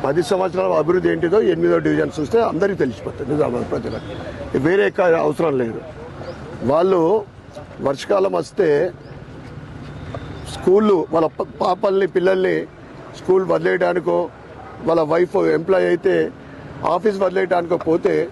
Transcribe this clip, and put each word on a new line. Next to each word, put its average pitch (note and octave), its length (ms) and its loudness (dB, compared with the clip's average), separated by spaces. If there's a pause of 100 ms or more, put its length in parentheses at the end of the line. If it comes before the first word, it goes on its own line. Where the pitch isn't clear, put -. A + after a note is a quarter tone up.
పది D3 160 2 (100)
సంవత్సరాల F#3 400 0 (100)
అభివృద్ధి E3+ 320 2
ఏంటిదో E3 260 2 (120)
ఎనిమిదో E3+ 340 2
డివిజన్ D3+ 320 0
చూస్తే D#3 220 0 (120)
అందరికీ G3 320 0
తెలిసిపోతుంది B2+ 500 -6
నిజామాబాద్ B2 400 0
ప్రజలకు. A#2 360 -6 (580)
వేరే G3 200 4 (100)
కా-, F3+ 140 4 (140)
అవసరం D3+ 280 0 (100)
లేదు. A2+ 180 -4 (880)
వాళ్ళు F3 300 4 (880)
వర్షాకాలం F#3+ 540 0
వస్తే E3 280 0 (1900)
స్కూళ్ళు G3+ 420 4 (160)
వాళ్ళ D#3+ 140 4 (100)
ప-, - 140 -6 (120)
పాపల్ని, F#3+ 520 2
పిల్లల్ని F#3 400 2 (640)
స్కూల్ F#3 340 2
వదిలేయడానికో, F3 640 0 (680)
వాళ్ళ E3 140 4 (120)
వైఫ్ F3+ 240 2 (200)
ఎంప్లాయ్ F3+ 340 2
అయితే F3 240 2 (800)
ఆఫీస్ G3 280 0
వదిలేయడానికో F3+ 540 0 (120)
పోతే E3+ 260 2 (160)